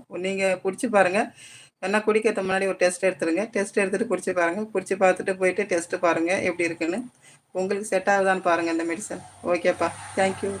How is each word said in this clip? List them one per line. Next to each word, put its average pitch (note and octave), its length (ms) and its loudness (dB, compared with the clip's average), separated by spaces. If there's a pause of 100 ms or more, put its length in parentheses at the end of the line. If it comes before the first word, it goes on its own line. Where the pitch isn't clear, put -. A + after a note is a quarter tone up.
(180)
நீங்க F#3+ 420 -2
குடிச்சு F#3+ 300 -4
பாருங்க. G3 300 4 (580)
வேணா G3 200 0
குடிக்கிறதுக்கு G#3+ 440 2
முன்னாடி F#3+ 240 0
ஒரு F#3 100 -2
டெஸ்ட் F3+ 280 0
எடுத்துருங்க. F3+ 460 0
டெஸ்ட் G3 260 -2
எடுத்துட்டு G3 320 0
குடிச்சு F#3 260 -2
பாருங்க. F3 340 0
குடிச்சு F#3+ 280 -2
பார்த்துட்டு F#3+ 400 2
போயிட்டு F#3 280 0
டெஸ்ட் F3+ 360 -2
பாருங்க E3 320 2 (100)
எப்படி F3 220 -2
இருக்குன்னு. E3 340 -4 (560)
உங்களுக்கு G3 320 -4
செட் F#3+ 220 0
ஆகுதான்னு F#3+ 340 4
பாருங்க E3+ 280 2
இந்த E3 140 -2
மெடிசன். F3+ 380 -6 (200)
ஓகேப்பா, F3 460 0 (240)
thank F#3+ 260 2
you, G3 220 -4